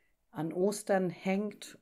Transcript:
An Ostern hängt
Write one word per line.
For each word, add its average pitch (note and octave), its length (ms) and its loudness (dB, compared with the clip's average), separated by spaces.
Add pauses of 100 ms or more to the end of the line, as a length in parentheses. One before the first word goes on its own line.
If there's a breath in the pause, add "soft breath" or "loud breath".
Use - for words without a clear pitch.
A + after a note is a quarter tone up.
(320)
An D#3+ 220 -4
Ostern F#3+ 580 2
hängt G3 680 -4